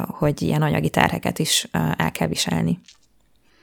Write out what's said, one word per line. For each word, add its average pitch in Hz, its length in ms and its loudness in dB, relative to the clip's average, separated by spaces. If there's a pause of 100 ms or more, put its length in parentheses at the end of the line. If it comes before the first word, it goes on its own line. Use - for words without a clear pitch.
hogy - 360 -2
ilyen 156 200 2
anyagi 156 280 0
terheket - 480 0
is, - 340 0
ö, - 60 0 (180)
el - 160 0
kell - 160 -2
viselni. 165 500 0 (840)